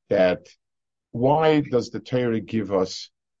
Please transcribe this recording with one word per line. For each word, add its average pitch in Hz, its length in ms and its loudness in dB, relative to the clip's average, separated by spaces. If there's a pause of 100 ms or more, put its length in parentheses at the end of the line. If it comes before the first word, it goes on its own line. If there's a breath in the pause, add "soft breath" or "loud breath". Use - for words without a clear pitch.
that 92 380 0 (640)
why 151 500 2
does 123 280 -2
the 107 100 -10
Torah 120 420 -2
give 98 320 -6
us 92 360 -2 (300)